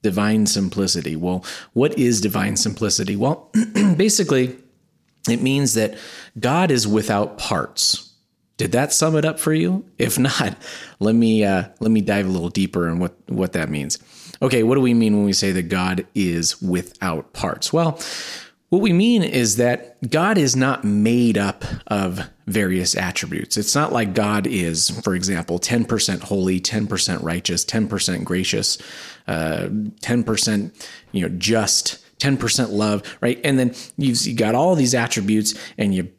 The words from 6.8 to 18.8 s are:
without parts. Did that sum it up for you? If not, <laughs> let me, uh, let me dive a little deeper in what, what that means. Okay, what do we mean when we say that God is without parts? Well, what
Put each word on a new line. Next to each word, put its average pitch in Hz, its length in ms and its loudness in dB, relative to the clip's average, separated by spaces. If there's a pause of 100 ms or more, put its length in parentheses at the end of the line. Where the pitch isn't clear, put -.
without 104 520 0
parts. - 760 -4 (440)
Did 95 160 -2
that 143 180 2
sum 160 240 2
it 151 80 4
up 156 160 -2
for 156 140 0
you? 175 320 0 (120)
If 117 220 0
not, 123 380 0 (200)
<laughs> - 220 -20
let 110 160 2
me, 110 300 4
uh, 95 240 0 (100)
let 110 100 0
me 110 120 4
dive 101 260 0
a - 20 0
little 87 200 0
deeper 90 400 0
in 85 100 -2
what, 90 160 -2 (120)
what 92 260 -2
that 85 160 -4
means. - 280 -4 (440)
Okay, 123 220 2
what 120 120 4
do 139 60 4
we 123 120 4
mean 113 220 4
when 104 80 4
we 101 80 2
say 95 220 0
that 87 160 -2
God 92 440 0
is 85 480 -2
without 90 680 -4
parts? - 400 -6
Well, 160 260 0 (760)
what 185 80 4